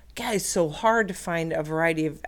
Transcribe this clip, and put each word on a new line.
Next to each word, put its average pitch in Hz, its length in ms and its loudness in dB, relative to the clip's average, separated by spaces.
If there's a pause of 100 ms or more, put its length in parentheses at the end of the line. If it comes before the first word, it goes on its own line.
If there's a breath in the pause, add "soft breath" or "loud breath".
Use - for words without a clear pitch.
(140 loud breath)
"God, - 200 -4
it's 190 120 -2
so 170 220 2
hard 220 400 2
to 185 60 -6
find 165 380 -4
a 160 100 0
variety 160 440 2
of 151 220 -6